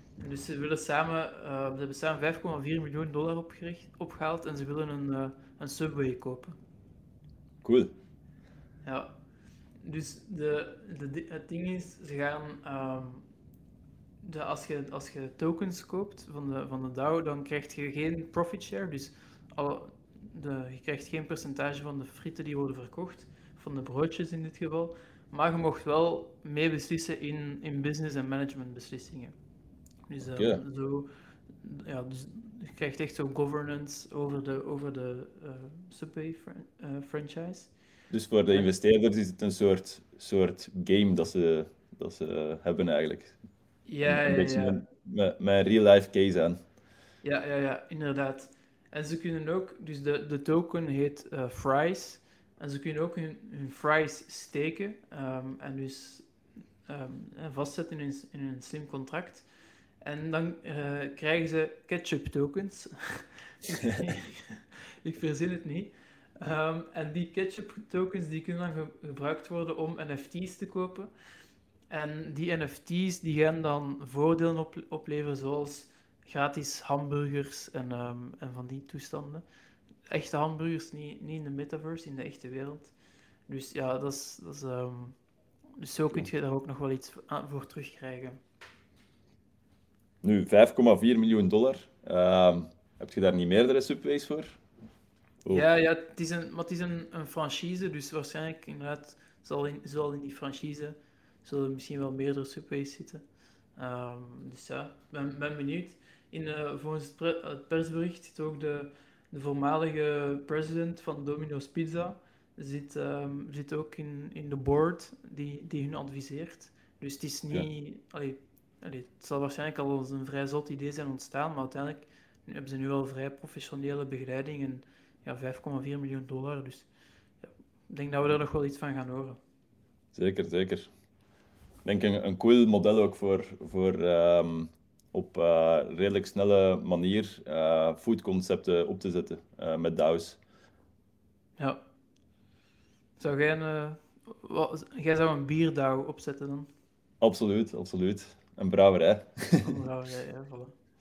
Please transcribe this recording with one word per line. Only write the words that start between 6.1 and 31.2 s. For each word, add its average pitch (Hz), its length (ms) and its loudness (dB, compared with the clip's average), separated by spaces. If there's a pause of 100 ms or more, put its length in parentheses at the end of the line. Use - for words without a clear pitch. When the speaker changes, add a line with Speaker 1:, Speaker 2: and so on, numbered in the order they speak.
Speaker 1:
kopen. - 460 -10 (1000)
Speaker 2:
Cool. 117 260 6 (960)
Speaker 1:
Ja. 135 300 -6 (680)
Dus 156 460 -12
de, 151 480 -4 (220)
de 139 120 -10
di-, 160 180 -8
het 160 200 -12
ding 170 200 -6
is, 180 360 -8
ze 143 100 -12
gaan, 147 280 -2 (220)
ehm, 135 400 -6 (1160)
de, 156 240 -10
als 147 220 -6
je, 143 240 -6
als 139 200 -10
je 135 260 -10
tokens 170 500 -2
koopt 202 460 -8
van 143 180 -6
de, 135 180 -4
van 131 140 -6
de 131 80 -6
dao, 147 320 2
dan 143 200 -4
krijg 143 320 -4
je 143 180 -6
geen 160 380 -2
profit 170 320 -2
share. 196 260 -6
Dus 143 240 -10 (420)
al 143 340 -4 (520)
de, 139 300 -6
je 131 120 -14
krijgt 143 240 -6
geen 156 200 -6
percentage 143 560 -6
van 147 160 -8
de 131 60 -8
frieten 160 400 -12
die 147 120 -6
worden 135 200 -4
verkocht, 147 500 -12 (300)
van - 180 -12
de 131 80 -6
broodjes 156 500 -2
in 160 100 -6
dit 156 140 -10
geval. 165 400 -4 (320)
Maar 151 220 2
je 165 60 2
mocht 160 280 0
wel 165 560 2
meebeslissen 156 800 0
in, 147 420 -6
in 143 180 -4
business- 151 340 -2
en 131 140 -2
managementbeslissingen. 131 1040 -8 (760)
Dus, 135 180 -10
ehm, 127 80 -8
Speaker 2:
Oké. 117 400 2
Speaker 1:
zo, 139 340 -2 (760)